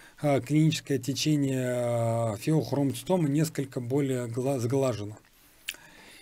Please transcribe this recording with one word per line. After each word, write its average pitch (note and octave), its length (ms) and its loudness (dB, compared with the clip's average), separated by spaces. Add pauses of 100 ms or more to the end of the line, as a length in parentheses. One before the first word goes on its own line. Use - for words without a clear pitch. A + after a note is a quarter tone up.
(200)
э, C#3 220 2
клиническое D3+ 560 2
течение, B2 1400 0
э, - 60 -4
феохромоцитома C#3+ 880 0
несколько D3 520 -2
более B2+ 460 -2
гла-, B2+ 320 -2
сглажено. A#2+ 580 -2 (1040)